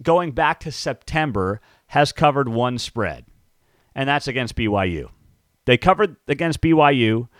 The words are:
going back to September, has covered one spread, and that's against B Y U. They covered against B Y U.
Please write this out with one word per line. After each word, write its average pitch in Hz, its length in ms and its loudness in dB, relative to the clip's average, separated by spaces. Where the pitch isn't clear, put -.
going 170 300 0
back 156 300 0
to 160 100 -12
September, 120 920 -4
has 143 240 2
covered 139 380 0
one 120 300 -2
spread, 85 460 -6
and 135 160 -4
that's 143 180 0
against 123 280 -4
B 113 120 0
Y 101 180 2
U. 78 260 -6
They 123 120 6
covered 190 380 2
against 147 340 -2
B 160 120 4
Y 151 160 6
U. 117 400 2